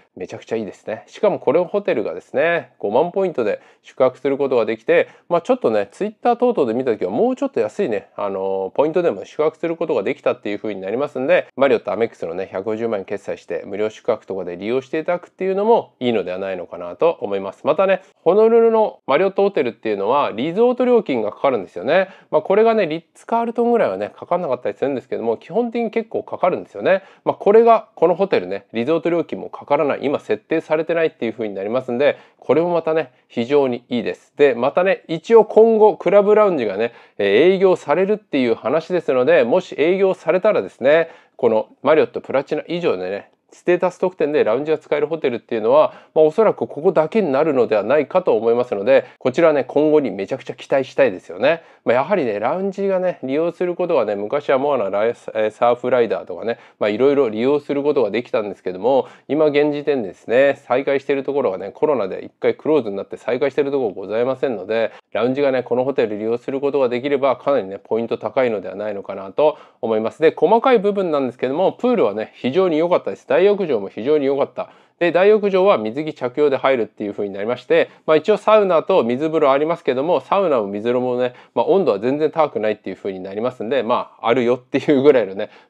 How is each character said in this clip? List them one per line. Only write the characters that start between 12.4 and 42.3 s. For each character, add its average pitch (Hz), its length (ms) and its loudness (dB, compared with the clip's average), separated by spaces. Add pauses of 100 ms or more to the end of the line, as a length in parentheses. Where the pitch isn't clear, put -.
百 95 140 -8
五 110 120 -4
十 117 120 -6
万 107 120 -4
円 92 40 -10
決 - 200 -10
済 87 120 -8
し - 100 -20
て 85 200 -8
無 98 100 -10
料 107 140 -4
宿 - 200 -10
泊 110 160 -4
と 95 100 -8
か 95 80 -8
で 87 120 -10
利 95 100 -8
用 123 140 -2
し 131 80 -16
て 160 100 -6
い 156 60 -6
た 180 80 -4
だ 175 60 -4
く - 100 -16
っ - 20 -20
て - 140 -10
い 190 60 -2
う 190 40 -2
の 202 100 -2
も 220 340 0
い 123 120 -2
い - 20 0
の 101 120 0
で 87 80 -8
は 92 60 -8
な 95 140 -6
い 92 40 -6
の 85 100 -10
か 87 120 -14
な 87 180 -12
と - 240 0
思 104 160 -6
い 98 40 -2
ま 98 120 -8
す。 - 120 -20
ま 143 100 0
た 190 120 0
ね、 190 160 0 (200)
ホ 170 120 2
ノ 220 140 6
ル 233 180 4
ル 226 40 4
の 220 360 0
マ 135 120 2
リ 185 60 2
オ 196 60 0
ッ 190 40 -16
ト 196 80 0
ホ 196 80 2
テ 185 120 -2
ル 123 80 -2
っ - 20 -10
て - 160 -8
い 107 60 0
う - 20 -6
の 98 140 -2
は 131 240 0
リ 143 180 -4
ゾ 233 180 2
ー 247 40 0
ト 254 100 0
料 247 180 2
金 123 200 -2
が 104 100 -4
か - 80 -18
か 139 100 2
る 123 80 -2
ん 95 60 -6
で 82 60 -20
す - 60 -14
よ 87 80 -10
ね。 180 240 2 (220)
ま 156 100 2
あ、 - 20 -12
こ 185 120 0
れ 214 100 6
が 226 100 4
ね、 214 120 0
リ 156 140 -6
ッ - 40 -20 (100)
ツ・ - 120 -20
カ 233 140 -2
ー 233 60 -4
ル 233 80 -8
ト 240 100 0
ン 240 80 2
ぐ 233 60 2
ら 180 80 2
い - 20 2
は 95 80 -2
ね、 98 180 -6
か - 120 -16
か 175 100 -2
ん 180 60 -2
な 170 60 -6
か 127 60 0
っ 120 60 -8
た 107 100 -4
り 101 60 -8
す - 80 -4
る 139 60 -2
ん 143 40 -4
で 123 60 -4
す - 80 -20
け 104 80 -6
ど 101 60 -6
も、 113 160 -2
基 - 80 -20
本 226 260 -4
的 240 100 -4
に 220 80 -4
結 226 200 -6
構 - 120 -4
か - 140 -10
か 180 140 2
る 147 80 -4
ん 92 60 -10
で - 60 -20
す - 40 -20
よ 101 80 -12
ね。 185 200 2 (220)
ま 156 80 0
あ、 - 20 2
こ - 160 0
れ 226 140 8
が、 226 320 4
こ 165 100 2
の 175 80 4
ホ 190 140 -2
テ 131 100 2
ル 92 80 -4
ね、 98 260 -8
リ 117 120 -2
ゾ 160 140 0
ー - 20 -2
ト 170 100 -2
料 170 140 -2
金 101 160 -10
も 90 80 -12
か - 160 -16
か 147 140 2
ら 156 60 2
な 131 120 0
い、 - 60 -8
今 139 180 -2
設 - 220 -4
定 160 180 -2
さ 156 160 -2
れ 160 80 -2
て 170 100 -2
な 165 80 0
い 160 60 2
っ - 20 -2
て - 160 -8
い 113 40 -2
う - 20 -8
風 110 160 -6
に 101 60 -10
な 95 80 -8
り 101 60 -4
ま 117 140 -2
す - 80 -10
ん 120 80 -4
で、 135 200 2 (200)
こ - 160 0
れ 147 60 2
も 175 120 0
ま 165 100 0
た 160 100 -2
ね、 156 180 -2 (180)
非 117 180 -6
常 143 200 4
に 120 220 -4
い 123 120 -4
い - 20 -6
で 92 120 -4
す。 - 220 -20
で、 143 180 6
ま 120 180 0
た 180 120 0
ね、 190 240 -2
一 165 260 -2
応 226 100 10
今 220 340 4
後、 208 180 6
ク - 140 -2
ラ 202 120 6
ブ 208 120 4
ラ 214 120 6
ウ 196 60 2
ン 160 60 -2
ジ 120 80 0
が 95 100 -4
ね、 117 160 -2 (260)
え 101 60 0
ー、 101 40 2 (260)
営 190 40 -2
業 185 160 4
さ 143 200 -2
れ 185 120 0
る 208 80 2
っ 202 40 -8
て 151 220 -4
い 127 80 2
う 113 60 2
話 156 380 -4
で 180 80 0
す 151 120 -4
の 127 120 2
で、 151 180 4
も 131 180 2
し - 180 -12
営 175 200 2
業 190 160 2
さ - 160 -6
れ 180 100 2
た 214 120 2
ら 139 100 0
で 92 60 -6
す - 120 -18
ね、 160 280 2 (280)
こ - 120 2
の 110 220 0 (120)
マ 143 140 4
リ 147 60 4
オ 117 40 2
ッ - 40 -12
ト - 100 -8
プ - 120 -14